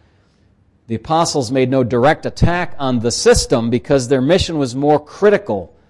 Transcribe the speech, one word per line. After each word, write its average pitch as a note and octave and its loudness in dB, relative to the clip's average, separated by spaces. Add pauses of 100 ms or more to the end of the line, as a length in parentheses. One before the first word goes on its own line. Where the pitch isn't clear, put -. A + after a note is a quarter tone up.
(880)
The A2+ -4
apostles D#3 -2
made C3 0
no C3 2
direct B2 0
attack E3+ -2
on B2+ -2
the A#2 -2
system - 0
because B2 0
their C3 0
mission E3 0
was C3 -4
more D3 2
critical, D3 -2 (120)